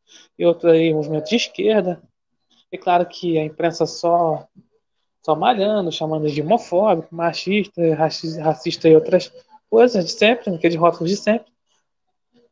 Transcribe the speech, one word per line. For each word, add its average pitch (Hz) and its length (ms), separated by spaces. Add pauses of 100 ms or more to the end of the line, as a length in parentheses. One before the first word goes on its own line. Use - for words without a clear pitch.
(380)
e 170 80
outro 170 240
aí 165 240
movimento 156 360
de 214 60
esquerda. 202 680 (720)
E 180 60
claro 175 280
que 170 320
a 156 60
imprensa 165 420
só, 170 600 (760)
só 156 120
malhando, 202 560
chamando 156 380
de 147 120
homofóbico, 180 760
machista, 170 800
raci-, 160 440
racista 160 500
e 156 60
outras 180 360 (380)
coisas 226 360
de 156 60
sempre, 214 420
aqueles 170 240
rótulos 170 320
de 202 80
sempre. - 340 (1000)